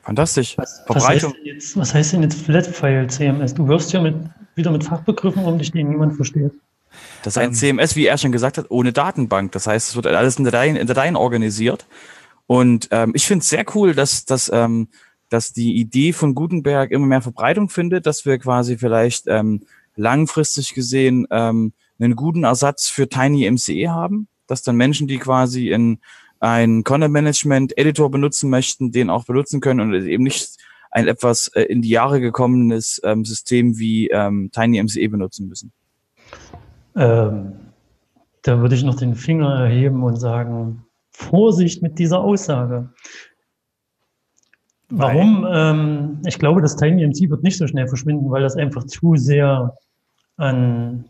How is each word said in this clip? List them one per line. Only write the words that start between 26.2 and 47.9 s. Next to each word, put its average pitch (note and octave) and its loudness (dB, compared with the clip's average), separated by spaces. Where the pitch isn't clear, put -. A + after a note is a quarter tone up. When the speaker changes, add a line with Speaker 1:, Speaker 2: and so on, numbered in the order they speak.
Speaker 1:
einen A2+ 2
Content-Management-Editor D3 2
benutzen C#3 -2
möchten, B2+ -2
den A#2+ 2
auch A#2 -2
benutzen C#3 -2
können B2+ 0
und G#2+ 0
eben F#2 0
nicht - -4
ein A2+ 0
etwas, A#2 0
äh, G#2 0
in A#2+ 0
die A2+ -2
Jahre B2+ 2
gekommenes, A#2+ 0
ähm, G#2+ 0
System A#2 0
wie, A2 0
ähm, G2+ -2
Tiny A#2 2
M G#2+ 0
C G#2+ -4
E G#2+ 0
benutzen G2 -6
müssen. G#2 -18
Speaker 2:
Ähm, G#2+ 2
da A#2+ 2
würde B2 4
ich B2+ 2
noch B2+ 0
den B2 -2
Finger D#3 0
erheben B2+ 2
und A#2+ 0
sagen, A#2 -6
Vorsicht F3+ 2
mit D#3+ -4
dieser F3 0
Aussage. B2 -2
Speaker 3:
Weil? C#3 0
Speaker 2:
Warum? G3+ 4
Ähm, D3+ 0
ich - -6
glaube, D#3+ 4
das D3+ 0
Tiny D#3+ 2
M C#3+ 2
C D#3+ 0
wird C#3 -4
nicht F#3 0
so D#3 0
schnell B2+ -2
verschwinden, C3+ -2